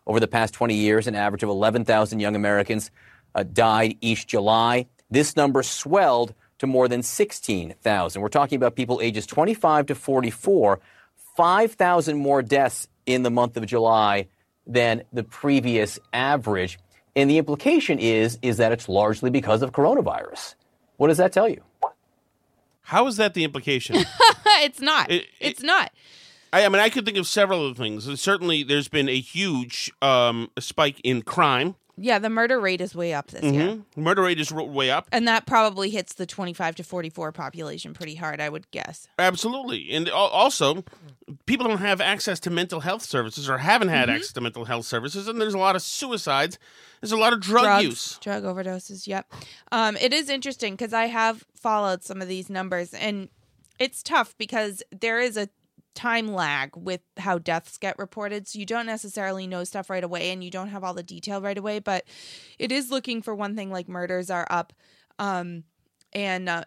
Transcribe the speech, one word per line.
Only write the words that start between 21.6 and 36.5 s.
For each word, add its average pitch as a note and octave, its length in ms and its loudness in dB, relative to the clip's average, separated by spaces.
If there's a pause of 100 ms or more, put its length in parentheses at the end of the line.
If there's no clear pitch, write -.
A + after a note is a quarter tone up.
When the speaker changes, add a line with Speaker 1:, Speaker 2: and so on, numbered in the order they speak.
Speaker 2:
How A3+ 240 2
is A#3+ 100 -4
that G#3 180 0
the E3+ 100 0
implication? C#3+ 520 -2
Speaker 3:
<laughs> - 100 4 (540)
It's C#4+ 200 -2
not. C#4+ 300 0
Speaker 2:
It, F3 140 0
it - 40 -20 (120)
Speaker 3:
It's - 220 -6
not. E4 300 0 (600)
Speaker 2:
I, F#3+ 120 6
I G3+ 60 4
mean, G3 100 6
I A3 80 6
could A#3 160 -2
think G3+ 140 0
of F3 80 0
several F#3+ 400 2
other B2+ 80 -6
things. G#2+ 300 -6 (160)
Certainly, E3+ 420 0
there's C#3 260 0
been C#3+ 200 0
a C3 120 0
huge, C3 800 -4
um, A#2+ 580 4
spike C#3+ 460 -2
in B2 160 0
crime. D3 540 2 (240)
Speaker 3:
Yeah, G#3+ 200 0
the A3 120 -2
murder A#3 280 2
rate F#3 220 0
is - 140 -8
way E3+ 180 -4
up D3 160 -6
this - 140 -12
year. D3 260 2
Speaker 2:
Mm-hmm. G#3 340 -8
Murder F#3 200 4
rate F3 180 2
is D3+ 100 -4
ro-, D#3 140 -6
way C#3 260 -2
up. D3+ 220 0
Speaker 3:
And A#3 160 2
that A3+ 180 2
probably G#3+ 440 2
hits G3+ 240 -6
the F#3 120 -8
twenty-five F3 500 -6